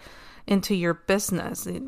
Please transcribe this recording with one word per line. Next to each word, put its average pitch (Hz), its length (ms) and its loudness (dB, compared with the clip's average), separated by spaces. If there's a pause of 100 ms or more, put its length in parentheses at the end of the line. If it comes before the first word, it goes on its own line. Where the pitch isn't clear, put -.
(460)
into 196 280 2
your 170 200 2
business. 190 760 -2 (200)